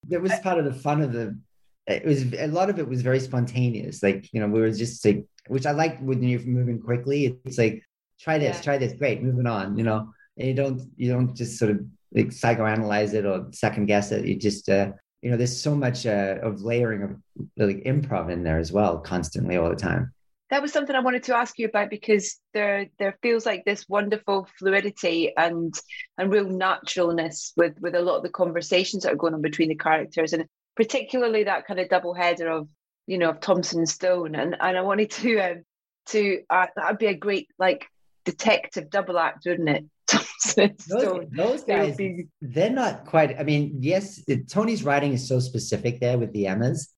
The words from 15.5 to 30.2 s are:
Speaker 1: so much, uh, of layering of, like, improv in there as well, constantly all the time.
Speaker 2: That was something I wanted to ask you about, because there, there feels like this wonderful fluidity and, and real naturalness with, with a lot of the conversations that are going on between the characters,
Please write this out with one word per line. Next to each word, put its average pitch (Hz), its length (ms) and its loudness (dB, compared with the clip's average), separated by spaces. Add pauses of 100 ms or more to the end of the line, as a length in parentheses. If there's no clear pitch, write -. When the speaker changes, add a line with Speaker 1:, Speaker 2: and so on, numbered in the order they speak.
Speaker 1:
so 147 160 0
much, 127 300 -2
uh, 101 380 0
of 101 180 -4
layering 113 420 0
of, 101 140 -8 (400)
like, 101 280 0
improv 127 460 0
in 87 140 -2
there 80 140 2
as 82 120 -2
well, 92 280 4
constantly 90 580 -2
all 85 140 2
the 85 60 -2
time. 87 360 -2 (380)
Speaker 2:
That 277 120 2
was 294 100 -4
something 277 240 0
I 262 40 2
wanted 247 240 0
to 254 120 0
ask 233 240 -2
you 220 80 0
about, 208 220 0
because 208 460 0 (180)
there, 202 320 0 (120)
there 196 240 -2
feels 233 240 2
like 190 180 -2
this 202 240 -2
wonderful 202 600 0 (100)
fluidity 190 800 0
and, 170 360 0 (460)
and 190 140 0
real 202 160 4
naturalness 175 1080 -2
with, 165 240 4
with 175 140 -4
a 175 60 2
lot 180 160 2
of - 80 -4
the 175 60 -4
conversations 180 720 0
that - 80 2
are 156 40 0
going 165 180 0
on 156 80 -4
between 156 260 0
the 156 80 0
characters, 156 560 0